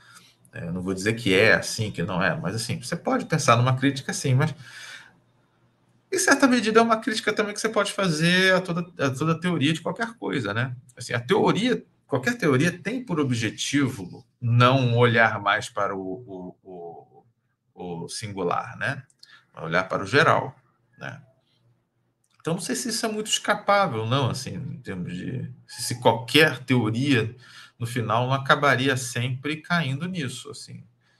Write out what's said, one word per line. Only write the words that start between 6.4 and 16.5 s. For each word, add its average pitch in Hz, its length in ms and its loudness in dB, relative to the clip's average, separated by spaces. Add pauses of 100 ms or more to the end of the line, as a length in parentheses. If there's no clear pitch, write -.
medida 220 320 4
é - 20 6
uma 226 180 2
crítica 220 320 -2
também 208 220 -2
que - 60 -10
você 226 80 -2
pode 208 240 0
fazer 185 640 4
a 180 60 4
toda, 175 200 -4 (240)
a 135 60 2
toda 160 300 -2
teoria 165 320 2
de 160 100 -4
qualquer 226 320 -6
coisa, 107 400 -4
né? 123 200 -2 (220)
Assim, - 160 -10
a 120 80 -2
teoria, 202 640 2 (220)
qualquer 233 300 -2
teoria 165 400 2
tem 247 280 -6
por 156 160 -2
objetivo 113 1040 -4 (140)
não 123 560 4
olhar 117 440 4
mais 101 280 0
para 98 260 -2
o, 92 680 -10